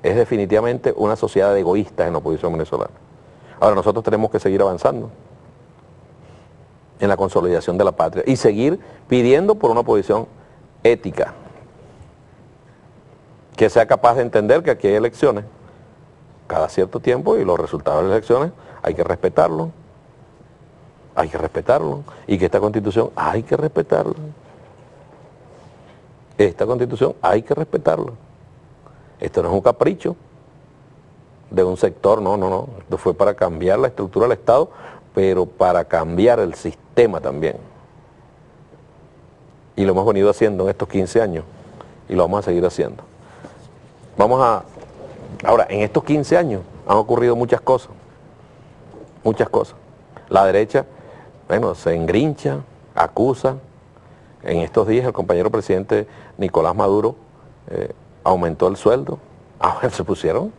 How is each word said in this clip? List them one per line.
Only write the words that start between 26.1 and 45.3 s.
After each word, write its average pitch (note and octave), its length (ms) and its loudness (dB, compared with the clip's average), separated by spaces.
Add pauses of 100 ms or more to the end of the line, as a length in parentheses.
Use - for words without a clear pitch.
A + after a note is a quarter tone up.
Esta G2+ 280 2
Constitución B2 560 -2
hay G#2 200 0
que C#3+ 140 -4
respetarla. - 560 -4 (1080)
Esto F#2 220 -2
no E2+ 80 -4
es F#2 60 0
un G2 60 0
capricho C3+ 540 0 (1300)
de F#2 140 2
un F#2 140 0
sector, G2+ 440 0
no, G2 140 0
no, F#2+ 140 -2
no. F#2 180 -4 (120)
Esto - 180 -8
fue F#2 160 -2
para G2 200 2
cambiar F2+ 460 0
la C3 80 2
estructura G#2+ 400 -2
del A#2+ 100 0
Estado, C3 320 2 (460)
pero F#2+ 300 2
para F2 400 0
cambiar F2 540 0
el F2+ 140 -2
sistema F#2 680 -2
también. C#2+ 340 -6 (2250)
Y G2 80 0
lo F#2+ 80 2
hemos F#2+ 120 0
venido G2+ 240 4
haciendo G2+ 360 0
en G2 60 0
estos - 180 -8
quince F#2+ 320 0
años, E2+ 240 -4 (640)
y - 40 -6
lo F2+ 100 2
vamos F#2 160 0
a G2+ 40 -6
seguir F2 220 0
haciendo. D#2+ 380 -6 (1120)
Vamos A#2+ 240 4
a, A2+ 220 2 (840)